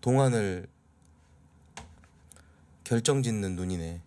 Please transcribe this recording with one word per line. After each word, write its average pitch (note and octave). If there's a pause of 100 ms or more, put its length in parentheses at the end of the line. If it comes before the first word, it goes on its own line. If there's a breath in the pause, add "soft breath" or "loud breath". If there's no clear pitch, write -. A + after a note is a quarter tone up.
동안을 A2+ (2250 loud breath)
결정짓는 A2+
눈이네. E2+